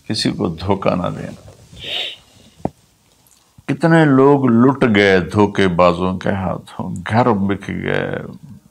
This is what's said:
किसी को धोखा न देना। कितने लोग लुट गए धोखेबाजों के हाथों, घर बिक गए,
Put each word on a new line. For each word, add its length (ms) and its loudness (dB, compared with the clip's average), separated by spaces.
किसी 220 -4
को 180 -4
धोखा 460 -4
न 60 -4
देना। 520 -10
कितने 360 2
लोग 460 4
लुट 340 4
गए 360 4
धोखेबाजों 1000 0
के 120 -6
हाथों, 720 -8
घर 260 0
बिक 420 -2
गए, 520 -6